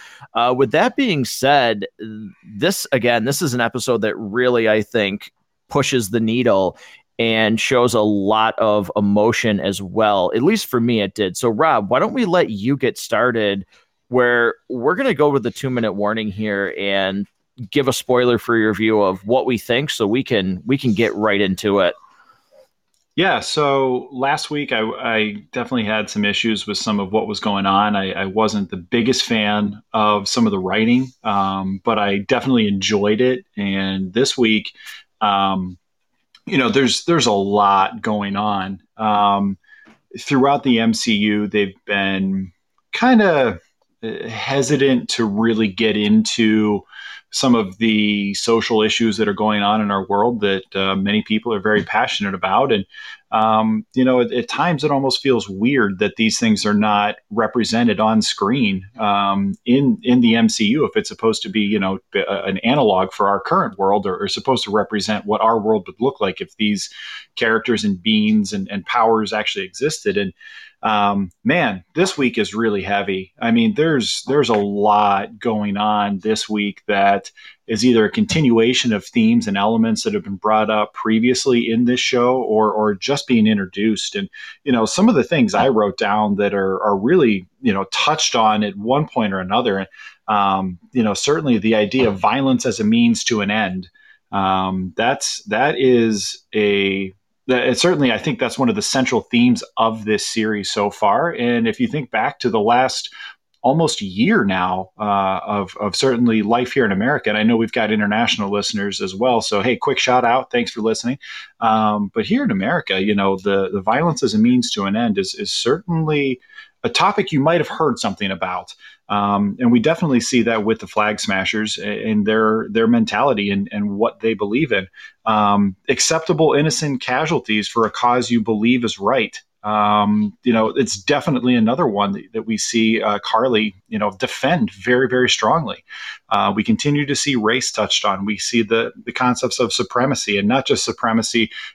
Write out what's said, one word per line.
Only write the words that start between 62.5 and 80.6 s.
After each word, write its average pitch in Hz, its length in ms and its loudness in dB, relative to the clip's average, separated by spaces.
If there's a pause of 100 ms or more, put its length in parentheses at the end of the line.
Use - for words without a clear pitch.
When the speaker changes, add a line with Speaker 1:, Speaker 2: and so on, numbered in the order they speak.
Speaker 2:
analog 107 540 2
for 101 160 0
our 101 120 0
current 160 360 -2
world, 98 300 0
or, 92 100 -4
or - 120 -6
supposed 117 360 -2
to 104 60 -10
represent 104 560 -2
what 104 160 0
our 113 160 4
world 104 300 0
would - 120 -16
look 135 200 -2
like 98 200 -2
if - 160 -12
these 104 320 -2 (460)
characters 110 500 0
and 92 180 -2
beings 107 500 2
and, 98 180 -6
and 101 160 -8
powers 113 460 2
actually 107 340 -4
existed. 104 500 -4
And, 98 160 -2 (500)
um, 101 500 0 (100)
man, 123 400 0 (120)
this 180 220 0
week 123 220 0
is 104 160 -2
really 107 280 0
heavy. 95 580 -4
I 117 100 0
mean, 113 240 4
there's, 143 540 0
there's 135 220 2
a 113 40 4
lot 101 880 2
going 104 360 -2
on 104 420 0
this 107 300 -2
week 104 380 -4
that 98 460 2 (340)
is 113 180 -2
either 113 200 6
a 104 60 2
continuation 117 840 2
of 101 120 -4
themes 113 440 2
and 98 80 -2
elements 110 480 0
that 104 100 -2
have 95 80 -2
been 98 140 -10
brought 107 340 2